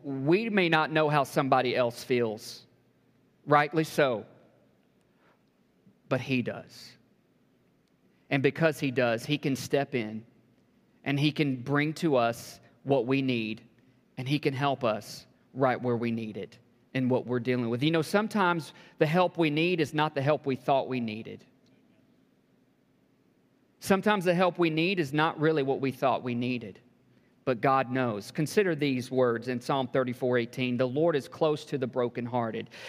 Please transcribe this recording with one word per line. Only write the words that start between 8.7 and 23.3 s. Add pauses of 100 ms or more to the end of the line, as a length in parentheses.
he
does,
he
can
step
in (800)
and
he
can
bring
to
us (240)
what
we
need, (580)
and
he
can
help
us (260)
right
where
we
need
it (360)
and
what
we're
dealing
with.
You
know,
sometimes (260)
the
help
we
need
is
not
the
help
we
thought
we
needed. (2250)